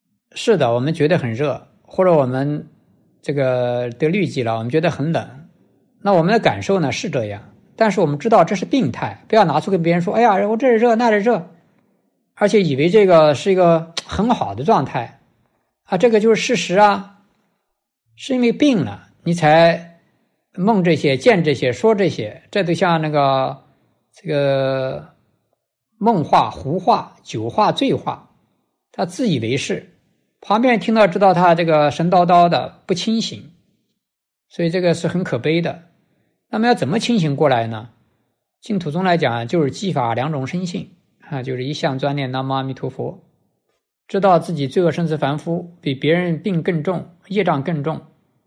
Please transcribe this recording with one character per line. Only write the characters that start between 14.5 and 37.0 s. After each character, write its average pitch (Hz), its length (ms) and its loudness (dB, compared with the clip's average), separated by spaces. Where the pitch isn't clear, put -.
的 117 100 -10
状 180 200 2
态 - 360 -10
啊， - 120 -4
这 233 140 4
个 220 80 4
就 220 160 4
是 - 60 -2
事 247 160 -2
实 180 220 -2
啊。 202 320 2
是 - 160 -8
因 254 80 0
为 233 120 2
病 233 320 2
了， 104 240 -12
你 170 100 -2
才 165 640 4
梦 190 300 2
这 170 100 4
些、 139 220 0
见 196 260 2
这 151 100 0
些、 127 200 -2
说 220 240 0
这 196 120 0
些， 107 400 -10
这 202 140 -2
都 170 100 -2
像 170 300 0
那 156 60 -4
个， 139 560 0
这 - 160 -16
个 135 800 -2
梦 208 240 0
话、 139 260 2
胡 131 300 -6
话、 180 460 -2
酒 113 260 -8
话、 202 220 0
醉 190 200 0
话， - 380 -8
他 196 120 -4
自 202 240 -4
以 143 120 0
为 113 160 -2
是， - 420 -8
旁 220 220 0
边 247 120 4
人 220 60 0
听 220 140 -2
到 214 140 6
知 175 100 -2
道 190 160 4
他 170 220 4
这 170 80 0
个 151 260 2
神 170 180 -2
叨 180 160 4
叨 175 240 6
的， 131 380 -4
不 196 80 -2
清 220 260 -4
醒， - 300 -10
所 - 160 -6
以 165 60 0
这 185 100 -2
个 175 140 2
是 170 140 -6
很 175 160 -2
可 - 120 -4
悲 156 240 -2
的。 151 220 -6
那 220 100 -4
么 233 80 2
要 240 60 4
怎 233 120 -4
么 190 140 -2